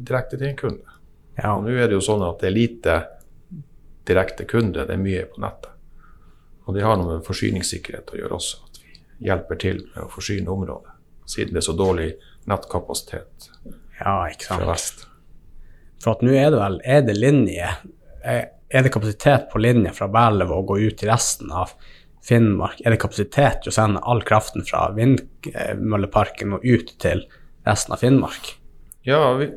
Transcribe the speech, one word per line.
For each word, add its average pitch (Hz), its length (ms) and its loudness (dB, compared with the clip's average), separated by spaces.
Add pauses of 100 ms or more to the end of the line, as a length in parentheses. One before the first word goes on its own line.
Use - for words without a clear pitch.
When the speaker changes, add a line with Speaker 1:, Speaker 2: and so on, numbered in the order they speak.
Speaker 1:
direkte 127 320 -4
til 135 80 -4
en 139 80 -6
kunde. - 380 -6 (440)
Speaker 2:
Ja. 104 200 0
Speaker 1:
Og 101 80 -4
nå 120 100 -2
er 120 140 2
det 98 80 2
jo 92 80 -2
sånn 107 180 2
at 85 160 -4
det 95 80 0
er 95 80 2
lite 110 400 2 (1120)
direkte - 400 0
kunde, 92 400 0
det 92 80 -4
er 92 80 -2
mye 95 240 -2
på - 160 -14
nettet. - 300 -12 (920)
Og 92 80 -4
det 101 120 0
har 110 100 4
noe 85 200 -2
med 80 100 -10
forsyningssikkerhet - 880 -6
å - 60 -10
gjøre - 180 -6
også, - 240 -10
at - 160 -20
vi - 480 -14
hjelper - 320 -4
til - 220 -4 (100)
med - 140 -12
å - 40 -16
forsyne 95 380 -6
området, - 480 -8 (320)
siden - 240 -6
det 82 80 -2
er - 80 -4
så 90 100 -2
dårlig 90 320 0 (380)
nettkapasitet - 1040 -8 (500)
Speaker 2:
Ja, 98 160 -2 (160)
ikke - 160 -16
sant. 90 160 -4
Speaker 1:
fra 87 80 -2
vest. - 340 -8 (920)
Speaker 2:
For 110 160 -2
at - 80 -4
nå 127 80 4
er 135 240 6
det 110 80 4
vel, 98 220 -2
er 139 160 6
det 107 180 2
linje, 120 480 2 (560)
er, 120 220 -2 (260)
er 131 160 4
det - 60 2
kapasitet 113 580 2
på 110 80 -2
linje 113 340 4
fra 101 140 -4
Berlevåg 98 640 2
og 101 80 0
ut 107 180 0
til 104 140 0
resten - 400 -2
av - 240 -4 (480)
Finnmark? 107 600 2
Er 113 80 4
det 110 80 2
kapasitet - 640 0
til - 80 -6
å - 20 -6
sende 104 320 2
all 117 160 2
kraften - 420 2
fra - 300 0
vindmølleparken 104 1600 0
og 95 120 -4
ut 123 340 2
til - 240 0 (420)
resten - 300 -2
av - 80 -6
Finnmark? 131 480 2 (520)
Speaker 1:
Ja, 135 300 4
vi, 139 240 -2